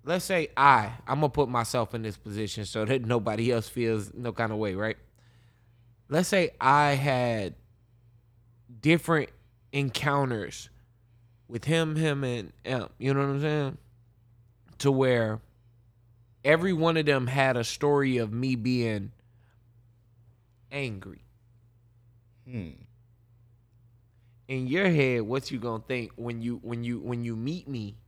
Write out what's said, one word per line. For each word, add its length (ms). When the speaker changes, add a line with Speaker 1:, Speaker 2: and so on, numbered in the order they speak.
Speaker 1:
Let's 200
say 320
I, 360
I'ma 220
put 200
myself 460
in 80
this 140
position 480
so 200
that 200
nobody 480
else 160
feels 440
no 200
kind 200
of 60
way, 160
right? 220
Let's 200
say 220
I 320
had 640
different 500
encounters 960
with 160
him, 320
him, 280
and 280
Imp, 340
you 160
know 60
what 80
I'm 120
saying? 380
To 120
where 500
every 280
one 240
of 100
them 220
had 280
a 80
story 540
of 140
me 240
being 560
angry. 500
Speaker 2:
Hmm. 200
Speaker 1:
In 180
your 240
head, 320
what 280
you 100
gonna 260
think 300
when 260
you, 200
when 200
you, 160
when 260
you 120
meet 320
me? 280